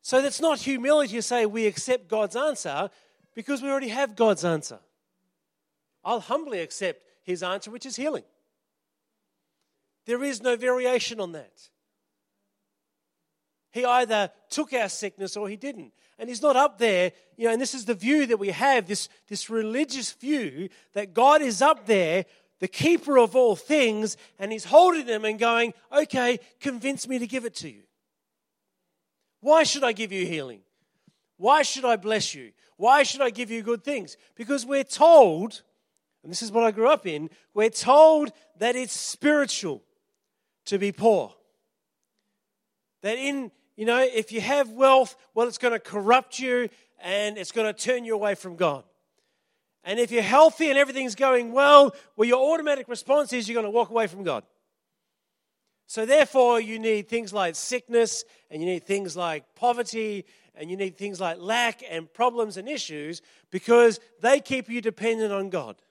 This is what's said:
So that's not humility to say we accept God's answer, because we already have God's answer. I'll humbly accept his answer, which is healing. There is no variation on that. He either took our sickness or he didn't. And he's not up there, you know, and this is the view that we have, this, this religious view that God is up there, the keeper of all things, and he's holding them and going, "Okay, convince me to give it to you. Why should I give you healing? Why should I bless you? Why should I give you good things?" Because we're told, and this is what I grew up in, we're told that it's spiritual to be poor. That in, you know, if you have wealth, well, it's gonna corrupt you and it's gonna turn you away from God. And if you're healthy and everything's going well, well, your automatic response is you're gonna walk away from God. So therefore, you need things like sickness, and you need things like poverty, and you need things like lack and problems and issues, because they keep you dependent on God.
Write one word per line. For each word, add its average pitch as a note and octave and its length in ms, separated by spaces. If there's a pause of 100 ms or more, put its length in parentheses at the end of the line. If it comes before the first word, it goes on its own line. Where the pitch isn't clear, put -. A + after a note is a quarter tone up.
So C4 200
that's C#4 200
not D#4 180
humility C4+ 540
to A#3 80
say A#3+ 240
we G#3+ 200
accept G#3+ 440
God's G#3+ 260
answer, G3+ 540 (460)
because A#3+ 260
we C#4 80
already C4+ 200
have A#3 280
God's G#3+ 260
answer. D3+ 360 (1200)
I'll A3+ 160
humbly C4+ 420
accept - 440 (160)
his F3+ 220
answer, G3 260
which A#3+ 160
is B3+ 100
healing. C4 280 (1800)
There B3 180
is C4 180
no B3 140
variation B3 640
on F3+ 140
that. - 360 (2000)
He B3 160
either A3+ 460 (180)
took C#4+ 240
our A3 160
sickness G3 480
or G#3 100
he G#3 80
didn't. G#3+ 380 (240)
And A3+ 100
he's A#3+ 140
not C#4+ 140
up B3 240
there, F#3 340 (240)
you A3+ 80
know, A3+ 80
and A#3 80
this C4+ 140
is A#3 100
the A#3 80
view C4 320
that A3+ 120
we G3 120
have, A3 380
this, G3+ 220 (180)
this - 220
religious A3+ 600
view G3 580 (240)
that G3 200
God C#4+ 300
is A3+ 180
up D4+ 240
there, F#3 400 (320)
the F#3 100
keeper D4 520
of A3+ 160
all A#3+ 200
things, A3+ 640 (220)
and F#3+ 120
he's A3 140
holding E4 400
them G#3+ 180
and G#3+ 140
going, A#3 360 (180)
"Okay, B3+ 480 (200)
convince C4 480
me B3+ 120
to A#3 80
give A#3+ 180
it A3+ 100
to D#3 140
you. G#2+ 140 (1600)
Why D4+ 240
should C#4+ 200
I A#3 100
give G3+ 180
you F#3+ 140
healing? C3+ 380 (720)
Why C4 240
should B3+ 240
I A#3 100
bless G#3 380
you? B2 200 (240)
Why C4 260
should C4+ 180
I B3+ 80
give A3 220
you A3+ 100
good A3+ 220
things?" C#4 340 (180)
Because A#3 280
we're C4+ 200
told, A#3 800 (580)
and D#3+ 100
this F3+ 120
is G#3+ 80
what A#3 120
I A3+ 60
grew A3 180
up C#4+ 200
in, D#3 240 (240)
we're A3 160
told D4 600 (260)
that A#3+ 180
it's B3+ 180
spiritual C4+ 880 (840)
to G3+ 120
be G3 140
poor. F#3+ 420 (1700)
That A3 160
in, C4+ 340 (240)
you A3 120
know, B3 160
if A#3 280
you A3 80
have B3+ 300
wealth, C4 460 (180)
well, A#3 140
it's A#3 100
gonna A#3 220
corrupt G#3 580
you B3 320 (300)
and G#3 400
it's F3 120
gonna A3 220
turn A#3+ 320
you A3+ 80
away G3+ 220
from F3+ 200
God. D3+ 280 (1000)
And G3+ 160
if A#3+ 120
you're A#3 100
healthy D#4 480
and C4+ 80
everything's C4 380
going B3 380
well, C#4 420 (200)
well, A3 120
your C4 260
automatic D4 340
response C4 460
is A3+ 160
you're A#3 100
gonna G#3 120
walk A3 180
away A3+ 160
from F#3 160
God. C#3 240 (1400)
So A3 180
therefore, B3 560
you A3 160
need A3 320
things A3 240
like F3+ 220
sickness, A#3 680 (280)
and D#3 100
you F3 80
need F3+ 140
things G3 340
like E3 380
poverty, A3+ 720 (280)
and D#3 160
you F#3 80
need F#3+ 200
things G3 220
like F3+ 200
lack A3+ 500
and E3 240
problems A#3 440
and G3+ 120
issues, E3 540 (260)
because A#3 500 (220)
they C#4 180
keep C4 300
you A#3+ 120
dependent A3 520
on G3 160
God. C3+ 400